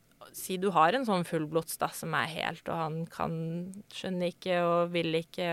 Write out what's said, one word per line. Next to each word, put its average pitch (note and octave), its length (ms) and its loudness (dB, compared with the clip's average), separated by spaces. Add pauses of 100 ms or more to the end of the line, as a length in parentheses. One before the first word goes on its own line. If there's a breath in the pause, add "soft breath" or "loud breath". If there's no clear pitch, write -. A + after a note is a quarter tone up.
(360)
si F#3 240 -6
du G3 140 2
har E3 180 8
en C4 160 0
sånn F3+ 160 4
fullblods D#3+ 560 -2
da, D3+ 80 2
som D#3+ 300 -6
er B2+ 160 0
helt, - 340 -4
og E3 140 -2
han D#3+ 260 -2
kan, D#3+ 300 -4 (580)
skjønner F3+ 380 -2
ikke F3+ 320 0
og F3 260 2
vil E3 300 0
ikke F3 300 -4